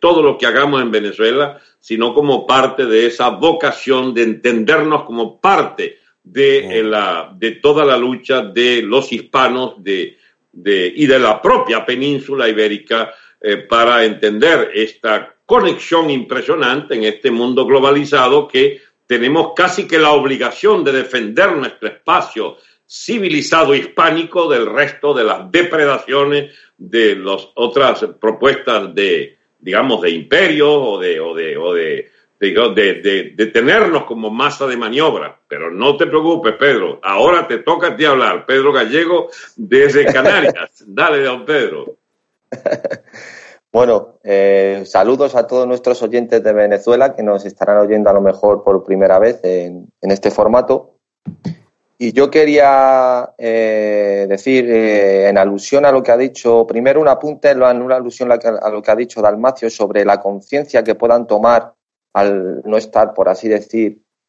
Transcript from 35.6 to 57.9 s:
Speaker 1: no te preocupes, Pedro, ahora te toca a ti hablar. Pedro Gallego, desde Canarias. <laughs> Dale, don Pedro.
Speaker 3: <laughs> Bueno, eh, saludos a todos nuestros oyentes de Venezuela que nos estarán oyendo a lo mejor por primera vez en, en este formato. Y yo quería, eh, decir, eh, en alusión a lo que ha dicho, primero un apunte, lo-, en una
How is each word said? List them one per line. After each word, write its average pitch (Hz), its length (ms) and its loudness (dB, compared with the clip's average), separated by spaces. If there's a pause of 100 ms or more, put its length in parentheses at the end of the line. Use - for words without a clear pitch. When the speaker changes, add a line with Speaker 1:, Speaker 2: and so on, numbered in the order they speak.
Speaker 1:
no 120 280 -2
te 165 100 0
preocupes, 156 540 0
Pedro, 107 420 0
ahora 131 460 2
te 117 100 -6
toca 170 300 -2
a 123 80 -6
ti 151 80 -2
hablar. 123 420 0
Pedro 135 260 2
Gallego, 156 580 0 (260)
desde 139 480 4
Canarias. 180 680 0
<laughs> - 120 -20
Dale, 143 380 0
don 127 200 -6
Pedro. 110 520 -4 (540)
Speaker 3:
<laughs> - 560 -8 (680)
Bueno, 117 520 2
eh, 98 640 2
saludos 127 480 2
a 120 120 2
todos 127 200 0
nuestros 123 360 -2
oyentes 117 400 0
de 107 120 2
Venezuela 110 600 2
que 113 80 -8
nos 101 220 0
estarán 101 320 0
oyendo 104 320 4
a 98 60 4
lo 98 80 4
mejor 101 420 2
por 95 180 2
primera 95 360 2
vez 107 240 2
en, 90 580 -4
en 95 100 -2
este 98 200 0
formato. 117 640 0 (1040)
Y 117 140 -4
yo 139 180 4
quería, 147 1080 4
eh, 107 920 0
decir, 120 400 0
eh, 101 580 4
en 101 80 4
alusión 101 480 0
a 139 80 6
lo 131 100 2
que - 80 0
ha 117 60 6
dicho, 120 500 2
primero 127 360 2
un 147 60 4
apunte, 143 460 0
lo-, 127 160 4
en 120 120 0
una 131 140 0